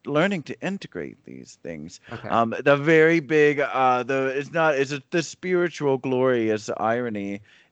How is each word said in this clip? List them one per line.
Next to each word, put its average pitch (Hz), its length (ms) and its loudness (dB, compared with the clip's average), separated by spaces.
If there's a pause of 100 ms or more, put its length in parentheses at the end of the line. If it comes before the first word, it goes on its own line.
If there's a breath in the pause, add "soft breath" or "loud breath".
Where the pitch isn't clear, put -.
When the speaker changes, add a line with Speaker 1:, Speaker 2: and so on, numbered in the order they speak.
Speaker 1:
learning 156 380 0
to - 180 -14
integrate 143 640 -10
these 64 380 -18
things. 80 360 -14 (120)
Speaker 2:
Okay. 113 180 -10
Speaker 1:
Um, 113 240 2 (100)
the 143 140 6
very 160 440 4
big, 147 380 4
uh, 127 440 2
the, 135 240 -2 (100)
it's 139 160 -8
not, 160 220 2
it's 135 160 0
a, 143 100 -8 (100)
the 170 120 0
spiritual 175 760 -2
glorious 123 800 0
irony 107 640 -4 (300 soft breath)